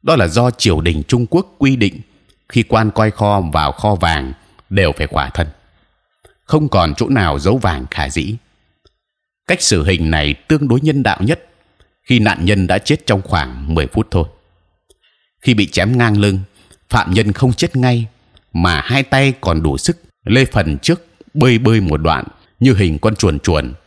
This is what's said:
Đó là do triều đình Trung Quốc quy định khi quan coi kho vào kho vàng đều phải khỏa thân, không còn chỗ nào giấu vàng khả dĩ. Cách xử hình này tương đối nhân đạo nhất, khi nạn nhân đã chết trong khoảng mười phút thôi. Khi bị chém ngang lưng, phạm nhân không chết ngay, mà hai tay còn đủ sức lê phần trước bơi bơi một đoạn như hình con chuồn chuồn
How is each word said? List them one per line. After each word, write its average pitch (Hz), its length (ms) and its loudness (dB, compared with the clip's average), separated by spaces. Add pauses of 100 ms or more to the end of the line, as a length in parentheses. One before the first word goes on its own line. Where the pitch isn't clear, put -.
Đó 160 140 2
là 101 120 2
do 120 240 2
triều 78 300 0
đình 78 260 -2
Trung 123 220 2
Quốc - 280 -2
quy 135 180 2
định 110 260 -2 (480)
khi 113 140 0
quan 110 280 0
coi 107 200 0
kho 104 300 0 (120)
vào 76 180 0
kho 104 240 0
vàng 78 380 -2 (360)
đều 92 280 0
phải 76 100 -4
khỏa 69 220 -4
thân, 82 180 -4 (960)
không 151 260 0
còn 85 260 0
chỗ - 140 -4
nào 90 300 0
giấu 98 180 0
vàng 80 340 -4
khả 71 180 -6
dĩ. 80 260 -6 (1120)
Cách 185 140 -2
xử 85 220 0
hình 82 280 0
này 76 220 -2
tương 147 340 -2
đối 123 140 0
nhân 147 220 0
đạo 104 180 0
nhất, 120 280 -4 (540)
khi 123 160 2
nạn 98 260 2
nhân 95 220 2
đã 92 100 2
chết - 280 -2
trong 98 160 0
khoảng 69 540 -4
mười 76 120 0
phút - 240 -4
thôi. 80 160 0 (1120)
Khi 123 120 2
bị 104 140 2
chém 110 300 0
ngang 113 200 2
lưng, 101 220 2 (500)
phạm 92 240 0
nhân 104 180 2
không 123 220 0
chết - 220 -4
ngay, 123 320 0 (460)
mà 85 280 0
hai 135 220 -2
tay 135 380 2
còn 80 220 -2
đủ 71 140 0
sức - 240 -4 (220)
lê 127 220 2
phần 80 320 -2
trước - 280 -2 (280)
bơi 127 240 4
bơi 113 240 2
một 76 160 0
đoạn 78 280 0 (340)
như 127 160 4
hình 85 240 0
con 110 160 0
chuồn 76 240 0
chuồn 67 340 -2 (140)